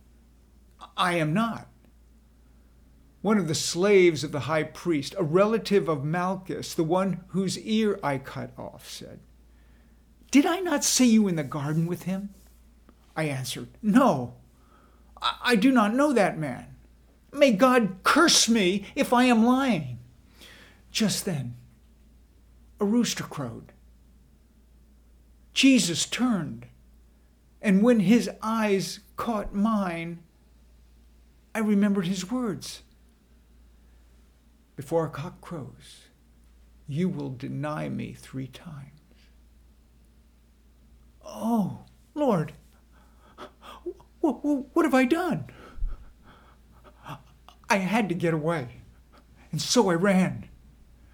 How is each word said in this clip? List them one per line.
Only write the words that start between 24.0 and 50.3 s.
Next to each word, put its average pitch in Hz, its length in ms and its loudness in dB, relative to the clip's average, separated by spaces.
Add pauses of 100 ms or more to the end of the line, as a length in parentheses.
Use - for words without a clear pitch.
Jesus 214 520 4
turned, 151 600 -4 (960)
and 196 200 4
when 240 180 6
his 202 300 4 (120)
eyes 214 580 -2 (160)
caught - 380 -6
mine, 180 680 -2 (1300)
I 226 60 -4
remembered 202 460 2
his 185 240 -4
words, 233 520 -6 (1900)
"Before 160 300 -2
a 156 40 -8
cock 170 300 -12
crows, - 680 -16 (760)
you 160 220 -2
will 143 220 -6
deny 139 580 -8
me - 240 -8
three 131 360 -12
times." - 840 -20 (1900)
"Oh, 214 640 -2 (280)
Lord, 214 380 0 (1700)
wh-, 302 200 -2
wh-, 285 340 -4
what 330 80 2
have 262 100 0
I 262 100 4
done?" 330 420 -2 (2250)
I 214 100 2
had 190 320 -2
to 170 40 -2
get 165 180 -2
away, 156 500 -6 (680)
and 156 100 -6
so 208 300 2
I 170 40 2
ran. 170 540 2 (640)